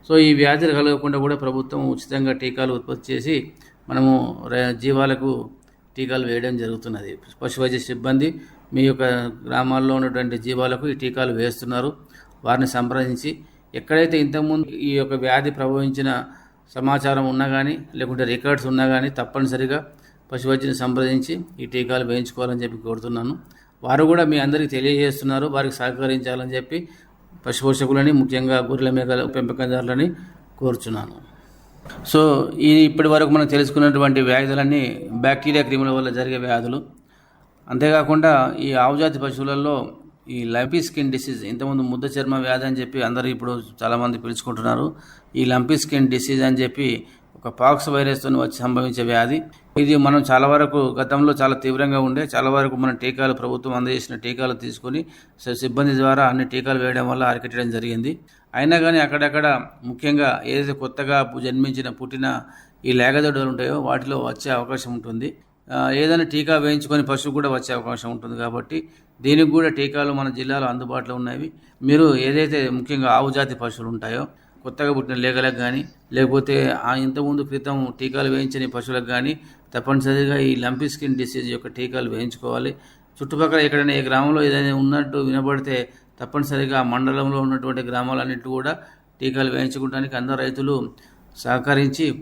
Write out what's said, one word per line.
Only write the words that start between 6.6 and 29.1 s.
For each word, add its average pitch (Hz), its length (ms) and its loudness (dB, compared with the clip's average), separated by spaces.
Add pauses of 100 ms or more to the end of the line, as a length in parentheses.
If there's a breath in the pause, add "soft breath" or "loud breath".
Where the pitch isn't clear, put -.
పశువైద్య 127 360 -2
సిబ్బంది 131 500 0 (440 loud breath)
మీ 131 100 2
యొక్క 131 200 2 (440)
గ్రామాల్లో 131 480 0
ఉన్నటువంటి 127 440 -2
జీవాలకు 127 500 -2
ఈ 135 60 -2
టీకాలు 127 380 -4
వేస్తున్నారు. 123 580 -4 (540 loud breath)
వారిని 127 220 2
సంప్రదించి 127 640 -2 (440 loud breath)
ఎక్కడైతే 160 440 2
ఇంతకుముందు 151 480 0 (220)
ఈ - 60 0
యొక్క 135 200 0
వ్యాధి 131 360 2
ప్రభవించిన 135 720 -2 (500 loud breath)
సమాచారం 135 540 2
ఉన్నా 135 200 0
కానీ 135 300 -2 (160)
లేకుంటే 127 300 -2
రికార్డ్స్ 123 420 0
ఉన్నా 131 200 2
కానీ 131 240 2
తప్పనిసరిగా 131 680 -2 (540 soft breath)
పశువైద్యుని 131 420 0
సంప్రదించి 131 720 -2 (160)
ఈ 123 60 -10
టీకాలు 123 380 -2
వేయించుకోవాలని 123 580 -4
చెప్పి 117 160 -8
కోరుతున్నాను. 113 560 -6 (480 soft breath)
వారు 131 220 4
కూడా 170 200 6
మీ 151 140 2
అందరికీ 143 300 0
తెలియజేస్తున్నారు, 139 800 0
వారికి 135 280 -2
సహకరించాలని 127 800 -4
చెప్పి 160 320 -8 (580 loud breath)
పశుపోషకులని, 135 640 2
ముఖ్యంగా 131 460 2
గొర్రెల 127 320 0
మేకల 127 340 0